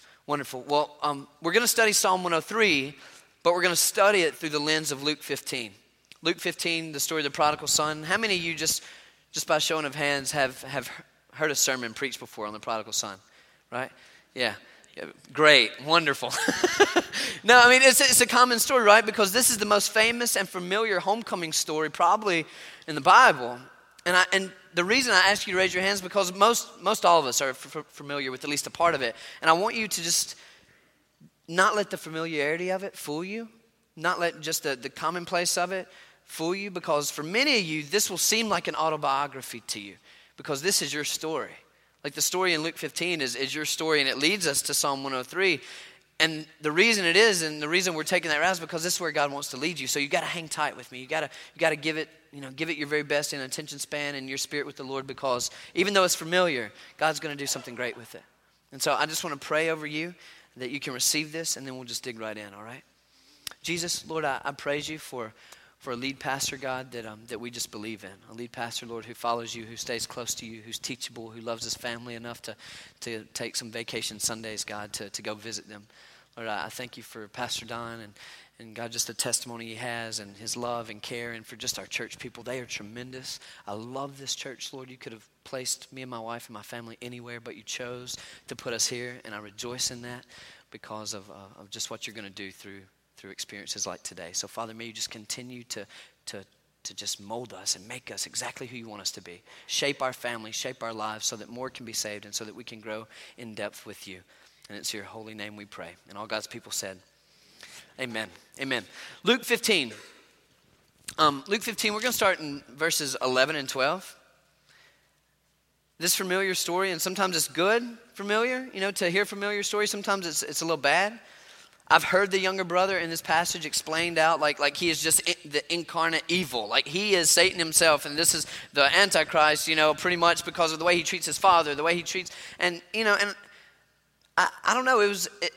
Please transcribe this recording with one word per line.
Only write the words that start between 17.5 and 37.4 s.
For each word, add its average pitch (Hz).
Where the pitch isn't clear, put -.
I 247
mean, 254
it's, 262
it's 254
a 240
common 240
story, 247
right? 208
Because 208
this 240
is 233
the 208
most 208
famous 233
and 196
familiar 190
homecoming 196
story 156
probably 180
in 151
the 151
Bible. 151
And 180
I, 185
and 190
the 170
reason 240
I 185
ask 202
you 196
to 180
raise 185
your 180
hands 202
is 190
because 180
most, 214
most 196
all 170
of 143
us 123
are 139
f-, -
f-, 151
familiar 143
with 127
at 143
least 143
a -
part 165
of 139
it. 117
And 147
I 160
want 214
you 220
to -
just -
not 190
let 202
the 185
familiarity 160
of 190
it 202
fool 151
you. 220
Not 170
let 165
just 156
the, 139
the 127
commonplace 170
of 180
it 185
fool 165
you, 202
because 160
for 147
many 233